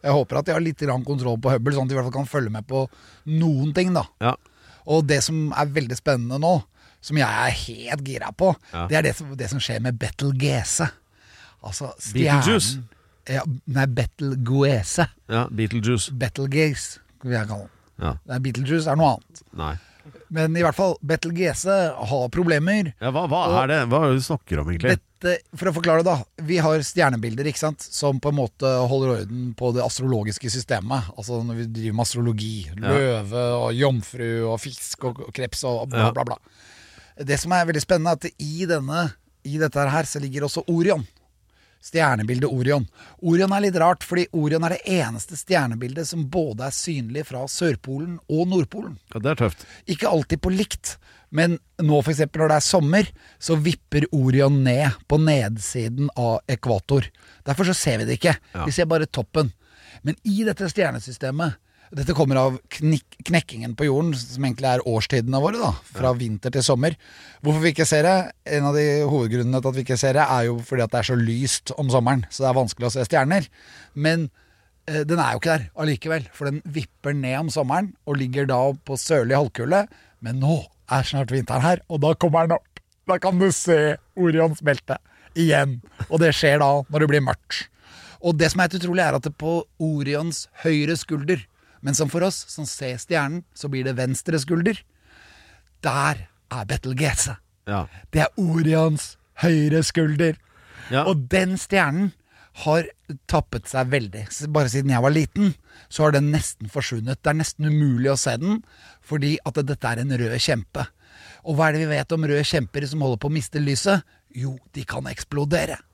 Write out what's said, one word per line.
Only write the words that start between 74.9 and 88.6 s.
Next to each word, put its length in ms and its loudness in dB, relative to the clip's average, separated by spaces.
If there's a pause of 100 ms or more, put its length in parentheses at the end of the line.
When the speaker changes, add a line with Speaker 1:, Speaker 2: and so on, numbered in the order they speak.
Speaker 1:
den 160 0
er 120 2
jo 60 -4
ikke 200 0
der 100 -6 (100)
allikevel, 540 -2
for 180 -6
den 160 -6
vipper 480 -6
ned 240 -2
om 120 -4
sommeren 420 0 (120)
og 140 -4
ligger 320 -2
da 100 2 (120)
på 260 -8
sørlig 400 2
halvkule. 480 0 (340)
Men 200 -4
nå 240 2 (260)
er 140 2
snart 260 -4
vinteren 320 0
her, 260 4
og 120 -4
da 140 4
kommer 340 2
den 100 2
opp. 220 -14 (260)
Da 120 2
kan 200 2
du 140 6
se 420 4 (220)
Orions 440 4
belte 380 0 (380)
igjen, 440 4 (300)
og 80 2
det 160 6
skjer 240 4
da 320 4
når 80 0
det 160 4
blir 80 4
mørkt. 460 -6 (560)
Og 120 2
det 140 4
som 100 -2